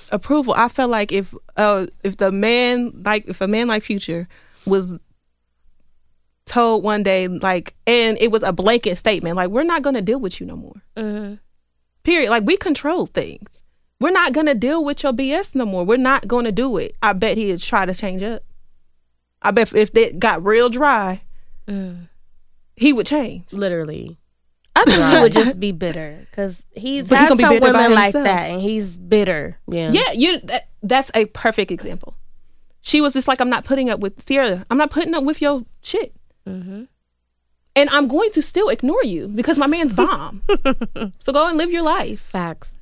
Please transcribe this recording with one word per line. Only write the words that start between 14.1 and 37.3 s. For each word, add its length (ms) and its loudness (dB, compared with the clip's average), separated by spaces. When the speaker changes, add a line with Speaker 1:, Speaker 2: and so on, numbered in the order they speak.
Speaker 1:
not 200 2
gonna 240 2
deal 300 0
with 180 -4
your 80 0
B 220 -2
S 220 -4
no 100 0
more. 180 -4
We're 140 2
not 300 0
gonna 240 0
do 260 -2
it." 240 -6
I 120 4
bet 240 0
he'd 240 -2
try 240 0
to 80 -2
change 300 -6
up. 200 -8
I 100 2
bet 120 4
if, 120 -2
if 220 2
it 220 2
got 260 0
real 240 4
dry, 520 0
Speaker 2:
Mm. 400 -10
Speaker 1:
he 180 4
would 140 -2
change. 440 -4
Speaker 3:
Literally. 680 -6
Speaker 2:
I 60 6
think 140 4
he 60 4
would 100 6
Speaker 3:
Right. 180 8
Speaker 2:
just 140 0
be 120 -2
bitter 640 -8
'cause 280 -6
he's 320 -6
Speaker 1:
But 80 6
he 60 8
Speaker 2:
had 80 8
Speaker 1:
gonna 80 6
be 60 6
Speaker 2:
some 100 8
Speaker 1:
bitter 200 6
by 100 6
Speaker 2:
women 120 6
like 120 6
Speaker 1:
himself. 180 0
Speaker 2:
that, 260 0
and 100 -4
he's 360 -4
bitter. 600 0
Speaker 3:
Yeah. 260 -4
Speaker 1:
Yeah, 180 2
you. 300 2
That, 260 -8
that's 320 2
a 120 4
perfect 440 -2
example. 440 -10
She 200 2
was 120 2
just 140 -2
like, 140 2
"I'm 80 2
not 160 0
putting 240 0
up 100 -2
with, 220 -8
Sierra, 480 0
I'm 80 0
not 140 2
putting 240 -2
up 80 -2
with 180 -2
your 220 0
shit." 320 -6
Speaker 2:
Mm-hmm. 360 -12